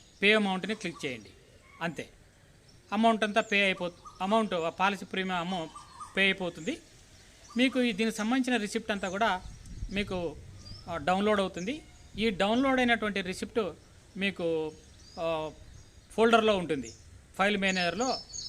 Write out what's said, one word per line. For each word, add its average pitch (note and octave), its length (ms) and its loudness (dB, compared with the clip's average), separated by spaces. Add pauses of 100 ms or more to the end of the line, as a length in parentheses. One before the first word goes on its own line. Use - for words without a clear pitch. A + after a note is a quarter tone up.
(220)
పే G3+ 120 8
అమౌంట్ని G3 400 2
క్లిక్ E3+ 320 -8
చేయండి. A2+ 240 -8 (520)
అంతే, E3 260 -6 (840)
అమౌంట్ A3 320 4
అంతా G#3 160 2
పే G3+ 240 2
అయిపో-, F#3 280 0 (280)
అమౌంట్, G3 340 2
ఆ E3 140 0
పాలసీ F#3+ 360 0
ప్రీమియం F#3 320 -4
అమౌంట్ F3 360 -4 (440)
పే F#3+ 60 4
అయిపోతుంది. F#3+ 560 0 (760)
మీకు B3+ 260 4
ఈ A#3+ 100 2
దీనికి A3 240 0
సంబంధించిన B3 440 0
రిసిప్ట్ G#3 300 -4
అంతా G3+ 180 -4
కూడా F#3+ 340 0 (480)
మీకు, F#3+ 460 -4 (520)
ఆ, E3+ 80 -6
డౌన్లోడ్ G3 440 2
అవుతుంది. F#3+ 420 -4 (360)
ఈ A3 120 2
డౌన్లోడ్ A#3+ 500 2
అయినటువంటి G#3+ 400 0
రిసిప్ట్ F#3 520 -4 (440)
మీకు, E3 560 -2 (480)
ఆ, D#3+ 300 -2 (640)
ఫోల్డర్లో A3 440 6
ఉంటుంది, C#3 360 -4 (460)
ఫైల్ G3+ 180 2
మేనేజర్లో F#3+ 640 0 (280)